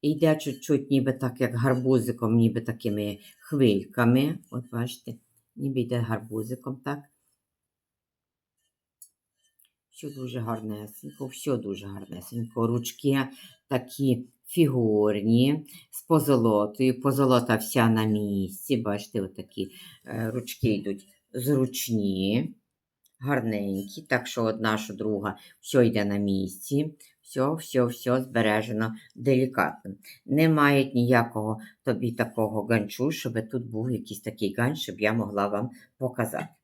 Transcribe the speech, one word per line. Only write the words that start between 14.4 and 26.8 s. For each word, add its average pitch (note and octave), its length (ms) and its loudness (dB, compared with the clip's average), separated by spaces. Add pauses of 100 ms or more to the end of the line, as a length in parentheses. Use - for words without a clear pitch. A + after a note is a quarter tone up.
фігурні, A#2 1160 2 (260)
з - 100 -14
позолотою. B2+ 1000 2
Позолота B2+ 540 4
вся A2+ 340 2
на A2 140 4
місці. G#2 760 -2
Бачите, G#2 440 -4
отакі, F#2+ 500 -10 (340)
е, A2+ 280 -6
ручки A#2+ 400 -2
йдуть G2 340 -6 (260)
зручні, A#2+ 1200 0 (640)
гарненькі. G#2 840 -4
Так A#2+ 260 -4
що - 160 -4
одна, A2 340 0
що G#2+ 160 -8
друга, G#2 440 -4 (240)
все B2 260 4
йде G#2 180 0
на G2+ 120 -2
місці. G2+ 760 -2 (280)